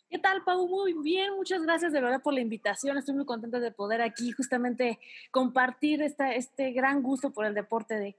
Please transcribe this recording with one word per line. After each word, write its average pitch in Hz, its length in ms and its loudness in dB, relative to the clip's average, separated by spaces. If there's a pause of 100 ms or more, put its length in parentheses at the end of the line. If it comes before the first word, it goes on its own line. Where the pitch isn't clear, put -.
(100)
¿Qué 349 80 -4
tal, 381 240 2
Pau? 370 240 2
Muy 370 280 0
bien, 370 420 0
muchas 370 260 -2
gracias 330 300 2
de 294 80 2
verdad 254 200 2
por 294 140 0
la 254 60 2
invitación. 226 580 -2
Estoy 277 160 -4
muy 285 120 -2
contenta 233 340 -4
de 233 100 -2
poder 208 320 -2
aquí 233 300 -2
justamente 247 680 0 (320)
compartir 262 720 2
esta, 285 320 0
este 254 380 -2
gran 269 280 2
gusto 269 300 0
por 214 160 -2
el 208 80 -2
deporte 214 400 -2
de 202 240 -4